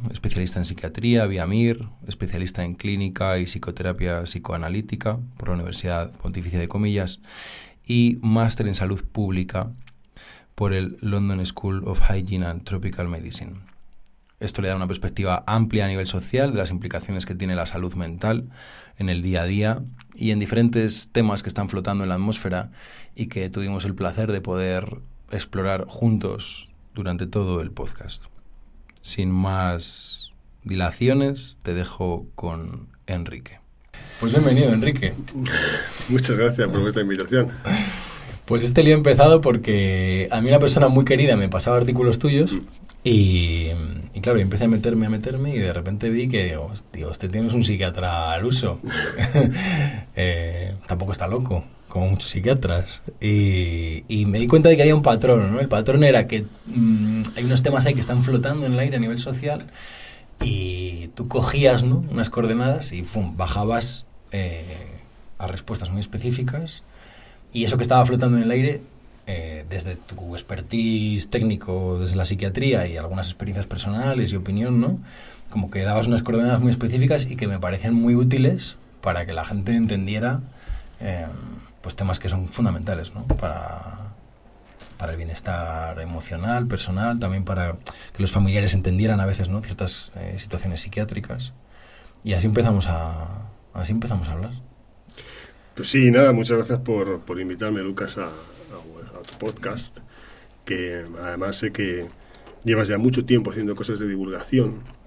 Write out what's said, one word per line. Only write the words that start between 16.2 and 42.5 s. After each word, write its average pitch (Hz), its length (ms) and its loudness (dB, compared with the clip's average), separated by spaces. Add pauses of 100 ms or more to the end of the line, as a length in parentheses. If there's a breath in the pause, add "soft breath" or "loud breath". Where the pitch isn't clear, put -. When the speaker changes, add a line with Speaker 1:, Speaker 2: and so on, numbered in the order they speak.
Speaker 1:
de 107 60 0
las 87 120 -2
implicaciones 90 540 -6
que 92 100 -8
tiene 92 200 -4
la 85 100 -2
salud 90 300 -6
mental 92 520 -2 (500 loud breath)
en 95 120 -2
el 87 120 0
día 90 200 0
a 85 40 0
día 107 360 0 (340)
y 110 160 0
en 104 80 2
diferentes 113 720 2
temas 107 320 0
que 101 60 -8
están 101 180 -4
flotando 98 380 -2
en 92 60 -2
la 90 40 0
atmósfera 95 560 -2 (420 loud breath)
y - 120 -6
que 92 240 -6
tuvimos 98 340 -4
el 98 120 -4
placer 98 360 -2
de 101 80 -2
poder 92 600 -4 (320)
explorar 95 580 -4
juntos 104 800 -2 (280)
durante 90 320 -4
todo 92 340 -2
el - 100 -8
podcast. - 520 -10 (800)
Sin 95 300 -4
más 92 1000 -2 (320)
dilaciones, 131 960 0
te 87 120 -4
dejo 87 520 -4 (100)
con 85 520 -8 (200)
Enrique. 80 520 -8 (600 loud breath)
Pues 117 140 0
bienvenido, 127 400 6
Enrique. 110 400 0 (960 loud breath)
Speaker 2:
Muchas 127 280 2
gracias 117 320 2
por 98 120 2
vuestra 107 220 0
invitación. 98 460 2 (960 loud breath)
Speaker 1:
Pues 117 180 2
este 127 200 4
lío 151 120 8
ha - 20 6
empezado 147 440 8
porque 98 920 2
a 113 100 0
mí 123 80 2
una 143 100 8
persona 139 300 6
muy 131 160 6
querida 135 320 6
me 98 120 2
pasaba 107 280 2
artículos 123 420 4
tuyos 147 320 4